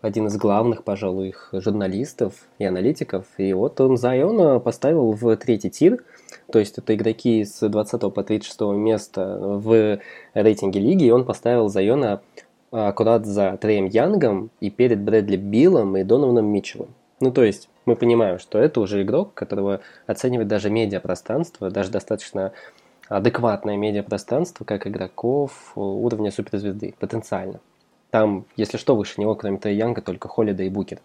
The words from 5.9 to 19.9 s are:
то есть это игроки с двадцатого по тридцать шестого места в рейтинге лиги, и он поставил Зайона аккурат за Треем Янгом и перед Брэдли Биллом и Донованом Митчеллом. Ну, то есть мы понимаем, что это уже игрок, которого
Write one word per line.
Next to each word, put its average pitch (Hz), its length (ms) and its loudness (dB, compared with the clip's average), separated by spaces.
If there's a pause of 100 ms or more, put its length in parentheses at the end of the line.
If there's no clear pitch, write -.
то 113 80 6
есть 104 200 -2
это - 160 0
игроки 110 500 0
с 107 240 -4
двадцатого 104 400 -2
по 101 140 -6
тридцать 107 240 -4
шестого 104 260 -4
места 101 680 -2
в 104 600 2 (340)
рейтинге 101 460 2
лиги, 156 260 4
и 117 60 8
он 123 120 4
поставил 117 460 0
Зайона 101 520 0 (500)
аккурат 110 540 2
за 98 320 0
Треем 104 280 2
Янгом 113 640 2 (100)
и 104 120 -4
перед 117 300 2
Брэдли 101 360 2
Биллом 107 600 4
и 95 60 0
Донованом 120 440 4
Митчеллом. - 420 -4 (300)
Ну, 131 120 2
то 131 120 4
есть 101 260 0 (160)
мы 117 100 4
понимаем, 113 440 2
что - 180 -4
это 131 240 2
уже 98 220 -2
игрок, 139 320 -2
которого 101 460 -4 (260)